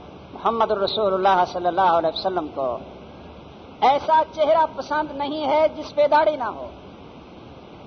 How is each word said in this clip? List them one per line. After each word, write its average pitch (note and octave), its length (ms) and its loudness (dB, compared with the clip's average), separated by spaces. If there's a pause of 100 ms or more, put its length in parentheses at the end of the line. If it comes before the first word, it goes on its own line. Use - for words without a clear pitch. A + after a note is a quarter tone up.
(340)
محمد A3 380 -2
الرسول G3+ 420 -2
اللہ F#3+ 340 2
صلی F3+ 200 -6
اللہ F3 260 2
علیہ E3 160 2
وسلم F3 460 -4
کو B2+ 220 -4 (1080)
ایسا C#4+ 380 4 (100)
چہرہ D#4+ 340 2 (100)
پسند D4 400 -4
نہیں C#4+ 320 -6
ہے D4+ 180 2 (100)
جس D4+ 200 -12
پہ D4 140 4
داڑھی D4+ 280 4
نہ A#3 140 -6
ہو، C3 160 -12 (1200)